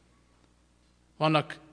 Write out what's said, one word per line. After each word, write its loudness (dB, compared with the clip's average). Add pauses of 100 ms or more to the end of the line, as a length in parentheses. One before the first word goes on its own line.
(1160)
Vannak 0 (140)